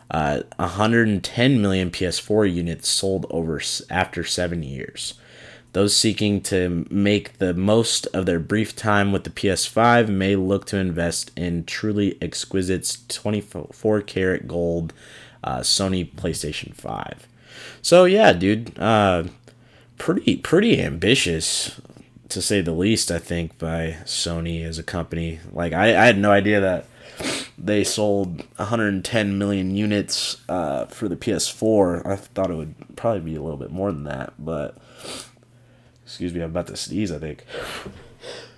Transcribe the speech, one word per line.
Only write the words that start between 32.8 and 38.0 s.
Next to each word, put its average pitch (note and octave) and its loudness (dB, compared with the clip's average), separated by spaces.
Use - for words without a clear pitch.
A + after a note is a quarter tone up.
probably A2+ 0
be D#2+ -6
a D2+ -6
little D2+ -6
bit A1+ -12
more F#2+ -2
than C#2+ -8
that, C#2 -8
but, D2+ -6
excuse F2 -8
me, F2 -6
I'm E2 -6
about E2+ -4
to G2+ -14
sneeze, F#2+ -4
I D2+ -6
think. D2+ -10